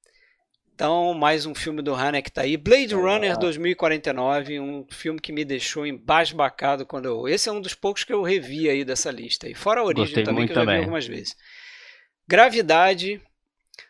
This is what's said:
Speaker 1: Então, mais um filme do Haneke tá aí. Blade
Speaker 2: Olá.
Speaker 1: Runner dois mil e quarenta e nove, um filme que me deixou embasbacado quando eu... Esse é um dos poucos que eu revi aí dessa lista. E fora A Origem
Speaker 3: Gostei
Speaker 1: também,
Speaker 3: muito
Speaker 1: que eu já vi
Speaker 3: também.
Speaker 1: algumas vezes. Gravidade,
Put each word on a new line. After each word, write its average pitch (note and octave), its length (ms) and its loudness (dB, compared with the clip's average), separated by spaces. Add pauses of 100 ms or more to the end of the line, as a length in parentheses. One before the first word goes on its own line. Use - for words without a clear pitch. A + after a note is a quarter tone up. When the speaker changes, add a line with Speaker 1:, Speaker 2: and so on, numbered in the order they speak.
(760)
Speaker 1:
Então, F3 380 2
mais D3+ 320 2
um D3+ 100 -8
filme D#3 260 -6
do C#3 140 -2
Haneke C#3 340 -2
tá D3 120 -6
aí. C#3+ 160 0
Blade G#3+ 360 4
Speaker 2:
Olá. F#3+ 200 2
Speaker 1:
Runner G3+ 240 0
dois E3+ 180 0
mil E3+ 160 0
e F3+ 40 -2
quarenta D#3 340 0
e C3+ 40 -2
nove, C#3 460 -2
um C#3 320 -8
filme D#3+ 300 -8
que - 100 -12
me D3+ 140 -4
deixou C#3 420 -6
embasbacado C#3+ 1000 0
quando C3 200 -10
eu... A#2+ 240 -4
Esse G3 180 0
é A3 40 -4
um G#3 100 -6
dos F#3 120 -10
poucos - 300 -4
que - 80 -8
eu G#3 100 0
revi D#3+ 480 -2
aí C#3 140 0
dessa C3 260 -4
lista. A#2+ 380 -6
E - 80 -12
fora A3 240 0
A A#3 60 0
Origem A#2+ 220 2
Speaker 3:
Gostei B2 180 0
Speaker 1:
também, A2 140 0
Speaker 3:
muito A#2 120 0
Speaker 1:
que - 20 -6
eu - 40 -6
já A#2+ 40 4
vi A2+ 60 2
Speaker 3:
também. G2 140 2
Speaker 1:
algumas A#2 260 -6
vezes. - 280 -12 (920)
Gravidade, F#3+ 920 4 (680)